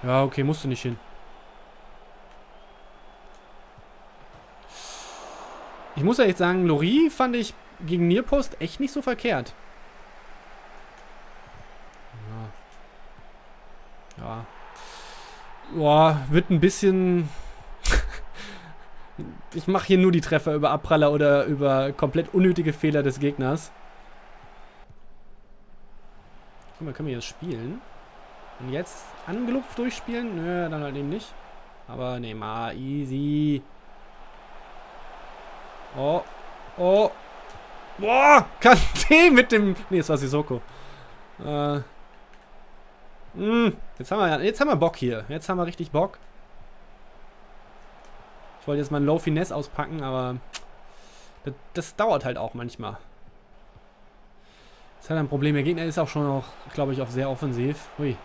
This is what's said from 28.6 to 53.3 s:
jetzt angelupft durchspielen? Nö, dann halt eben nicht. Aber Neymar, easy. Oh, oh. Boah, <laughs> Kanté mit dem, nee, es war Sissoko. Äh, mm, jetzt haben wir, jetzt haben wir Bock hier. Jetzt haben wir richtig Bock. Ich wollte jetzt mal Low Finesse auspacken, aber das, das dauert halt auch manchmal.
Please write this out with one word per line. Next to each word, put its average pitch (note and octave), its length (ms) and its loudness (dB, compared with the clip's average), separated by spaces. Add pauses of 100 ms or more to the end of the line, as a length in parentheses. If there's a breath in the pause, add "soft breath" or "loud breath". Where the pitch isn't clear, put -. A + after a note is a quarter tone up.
jetzt E3 340 -8 (220)
angelupft B3 500 -4
durchspielen? A#3+ 580 -6
Nö, E3+ 340 -4
dann D3+ 120 -6
halt C#3 140 -6
eben C#3+ 140 -4
nicht. G#3+ 240 -8 (540)
Aber B2 320 -8
Neymar, A2 540 -6
easy. C#3+ 880 -2 (2250)
Oh, C#3+ 260 0 (560)
oh. F#3+ 340 6 (880)
Boah, B3+ 540 8
<laughs> - 80 -12
Kanté D#4 680 10
mit B3 200 8
dem, G#3 240 4 (140)
nee, F#3+ 80 2
es E3 120 0
war D3+ 80 2
Sissoko. C#3 440 -2 (840 loud breath)
Äh, D3 360 -2 (1500)
mm, A3 400 4 (240)
jetzt - 140 -8
haben G#3+ 80 0
wir, D#3+ 240 2
jetzt A3 180 0
haben C#4+ 60 4
wir C4 80 4
Bock D#3+ 220 2
hier. A#2+ 320 -4
Jetzt D3+ 200 -8
haben F#3 80 0
wir F3 80 0
richtig E3+ 240 -8
Bock. F3 300 -2 (2500)
Ich - 60 -12
wollte D3 140 0
jetzt C#3 100 -4
mal D3 120 0
Low D3+ 140 4
Finesse E3 380 -2
auspacken, D3+ 480 -6
aber B2+ 320 -4 (1080 soft breath)
das, C#3 120 -8 (180)
das - 220 -8
dauert G3 280 2
halt B2+ 140 -4
auch - 160 -6
manchmal. A#2 440 -10 (2000 soft breath)